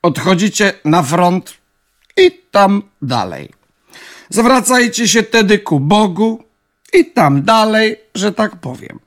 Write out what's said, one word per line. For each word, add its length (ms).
odchodzicie 680
na 180
front 520
i 140
tam 320
dalej. 500
Zwracajcie 800
się 140
tedy 360
ku 220
Bogu 640
i 140
tam 360
dalej, 540
że 180
tak 240
powiem. 500